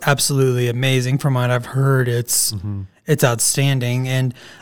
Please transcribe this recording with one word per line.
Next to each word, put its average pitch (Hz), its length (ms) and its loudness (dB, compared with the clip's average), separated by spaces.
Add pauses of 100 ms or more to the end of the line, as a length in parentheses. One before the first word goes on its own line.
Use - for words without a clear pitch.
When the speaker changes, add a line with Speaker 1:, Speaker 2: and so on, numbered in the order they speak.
Speaker 1:
absolutely 131 640 2
amazing. 127 500 0
From 139 160 0
what 123 160 0
I've 123 160 0
heard, 135 420 2
it's, 120 440 -2
Speaker 2:
Mm-hmm. 98 300 -6 (240)
Speaker 1:
it's 147 180 2
outstanding. 127 840 0
And, 131 240 0 (300)